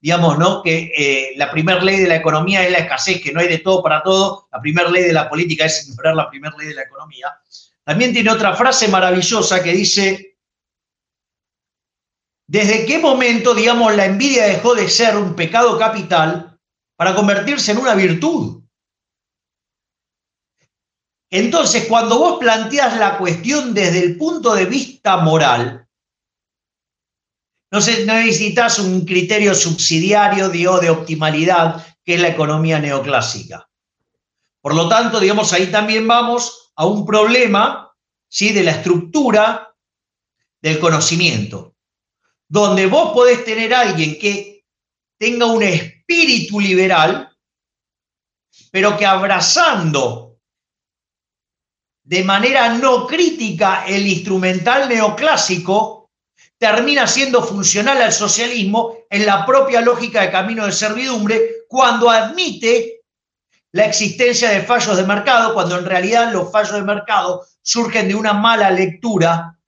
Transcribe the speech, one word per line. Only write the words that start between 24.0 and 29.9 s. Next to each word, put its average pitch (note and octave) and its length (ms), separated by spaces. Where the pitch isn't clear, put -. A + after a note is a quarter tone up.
el F3 140
punto D4+ 380
de F#3+ 100
vista G3+ 520
moral, D3 680
no G3+ 120
se, A3+ 260
no A3 80
necesitas A3+ 640
un F#3 260
criterio F#3+ 480
subsidiario, F#3+ 960